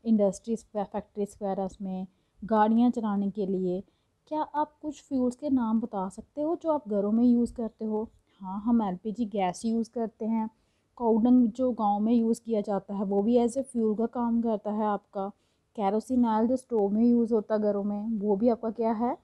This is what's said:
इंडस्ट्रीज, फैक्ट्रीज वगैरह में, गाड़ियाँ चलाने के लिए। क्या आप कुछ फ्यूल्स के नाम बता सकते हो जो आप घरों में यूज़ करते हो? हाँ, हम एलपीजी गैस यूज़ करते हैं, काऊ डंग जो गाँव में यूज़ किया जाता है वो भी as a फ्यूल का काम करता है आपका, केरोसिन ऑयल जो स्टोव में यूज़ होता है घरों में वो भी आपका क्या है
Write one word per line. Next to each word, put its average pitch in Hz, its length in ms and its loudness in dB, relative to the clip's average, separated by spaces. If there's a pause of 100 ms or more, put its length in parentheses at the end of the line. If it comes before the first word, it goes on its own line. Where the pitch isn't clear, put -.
इंडस्ट्रीज, 214 600 0 (120)
फैक्ट्रीज 202 640 -8
वगैरह 190 280 -4 (120)
में, 185 260 -8 (360)
गाड़ियाँ 226 460 4
चलाने 202 400 -2
के 196 160 -4
लिए। 185 380 -2 (440)
क्या 311 140 -4
आप 302 400 -4
कुछ 302 220 -10
फ्यूल्स 247 320 -2
के 294 140 -8
नाम 226 320 0
बता 196 280 -6
सकते - 320 -12
हो 320 140 -2
जो 330 160 -4
आप 285 180 -2
घरों 208 220 0
में 233 120 2
यूज़ 240 300 2
करते 220 320 -10
हो? 214 240 -4 (300)
हाँ, 196 220 -10
हम 233 200 2
एलपीजी 208 440 -4
गैस 196 400 -2
यूज़ 226 260 -2
करते 226 340 -6
हैं, 220 240 -2 (480)
काऊ 226 200 2
डंग 247 300 6
जो 254 240 0
गाँव 208 280 0
में 226 140 2
यूज़ 226 320 2
किया 220 160 0
जाता 202 320 -4
है 202 100 -4
वो 202 200 0
भी 233 140 4
as 240 200 2
a 269 60 -2
फ्यूल 220 320 -2
का 226 100 0
काम 233 360 -2
करता 214 300 -2
है 214 140 -2
आपका, 202 440 -4 (460)
केरोसिन 220 500 0
ऑयल 220 220 2
जो 254 80 2
स्टोव 214 340 -2
में 220 160 2
यूज़ 240 280 4
होता 220 220 0
है 214 60 0
घरों 202 220 0
में 208 360 -4
वो 208 160 2
भी 233 140 2
आपका 226 220 -2
क्या 226 200 -2
है 240 320 -2